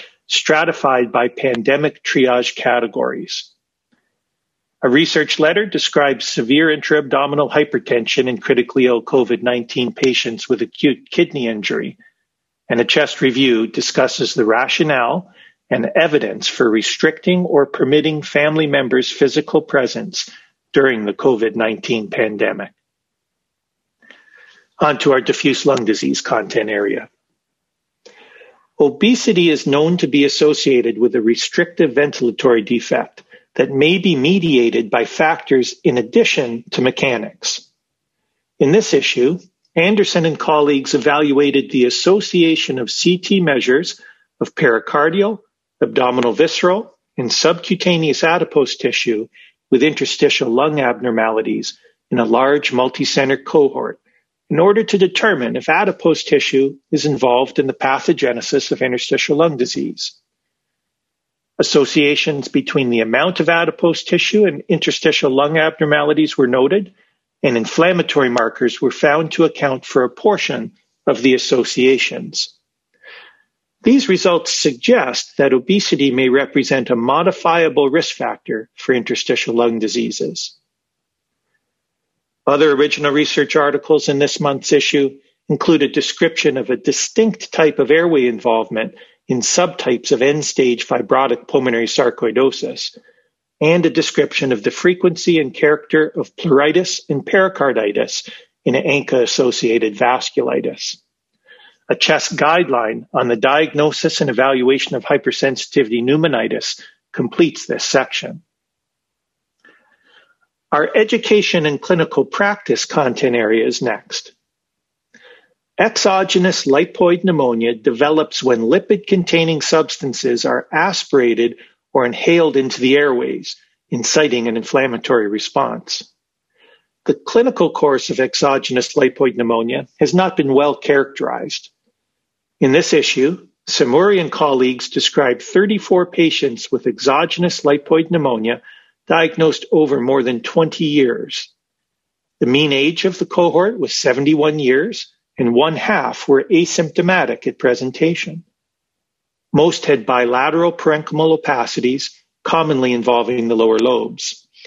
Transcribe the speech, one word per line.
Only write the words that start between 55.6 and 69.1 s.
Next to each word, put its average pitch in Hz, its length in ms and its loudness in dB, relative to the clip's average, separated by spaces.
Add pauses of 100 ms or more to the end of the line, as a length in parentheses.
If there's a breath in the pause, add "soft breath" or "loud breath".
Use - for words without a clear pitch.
adipose 170 540 0
tissue 139 540 0 (140)
is 147 160 0
involved 131 520 0
in 139 80 2
the 131 60 -4
pathogenesis 135 1000 -2
of - 100 -4
interstitial 131 540 -2
lung 160 200 2
disease. - 640 -6 (1400)
Associations 147 920 0
between 135 420 -2
the 117 100 0
amount 131 380 0
of 156 100 0
adipose 170 540 0
tissue 202 440 2
and 147 220 -4
interstitial 156 600 0
lung 147 280 2
abnormalities 151 800 0
were 135 100 4
noted, 147 480 0 (480)
and 127 140 2
inflammatory 147 720 0
markers 117 500 -2
were 131 100 0
found 151 420 0